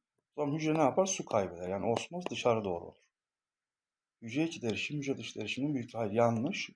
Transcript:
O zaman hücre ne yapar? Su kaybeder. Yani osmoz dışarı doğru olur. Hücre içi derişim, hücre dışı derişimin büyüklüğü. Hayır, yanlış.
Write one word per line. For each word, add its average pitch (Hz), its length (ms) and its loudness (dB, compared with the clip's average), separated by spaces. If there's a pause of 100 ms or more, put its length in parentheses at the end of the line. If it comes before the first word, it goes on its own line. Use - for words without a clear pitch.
(360)
O 147 60 -4
zaman 147 160 0
hücre 156 160 2
ne 160 80 4
yapar? 135 240 6
Su - 200 -4
kaybeder. 90 440 0
Yani 98 160 -2
osmoz 165 440 -2
dışarı 117 340 2
doğru 90 220 -2
olur. - 180 -18 (1200)
Hücre 117 220 -2
içi 165 180 -4
derişim, 120 360 -2
hücre 135 200 -4
dışı 113 220 -10
derişimin 131 360 -2
büyüklüğü. 113 220 -6
Hayır, 107 140 0
yanlış. 117 640 2